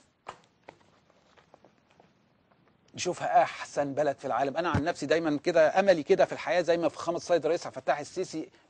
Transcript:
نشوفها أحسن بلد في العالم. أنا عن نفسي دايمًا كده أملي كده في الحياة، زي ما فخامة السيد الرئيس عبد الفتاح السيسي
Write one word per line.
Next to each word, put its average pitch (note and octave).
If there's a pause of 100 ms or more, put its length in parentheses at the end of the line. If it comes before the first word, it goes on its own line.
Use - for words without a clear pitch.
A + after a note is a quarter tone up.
(3000)
نشوفها F3
أحسن C#3+
بلد C#3+
في -
العالم. C3
أنا E3
عن C#3+
نفسي E3+
دايمًا D#3
كده D#3+
أملي F#3+
كده F3+
في -
الحياة، D#3+
زي E3
ما E3+
فخامة -
السيد E3
الرئيس D#3+
عبد C3+
الفتاح D3
السيسي D#3+ (220)